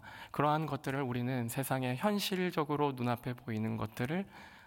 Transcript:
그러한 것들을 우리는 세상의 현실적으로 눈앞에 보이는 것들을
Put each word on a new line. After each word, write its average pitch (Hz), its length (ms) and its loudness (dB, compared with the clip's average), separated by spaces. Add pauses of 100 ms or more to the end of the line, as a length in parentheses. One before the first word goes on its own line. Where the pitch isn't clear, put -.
(320)
그러한 151 340 4
것들을 139 340 -2
우리는 123 480 0
세상의 131 500 0
현실적으로 170 960 2
눈앞에 123 400 0
보이는 110 440 -2
것들을 127 480 -2 (420)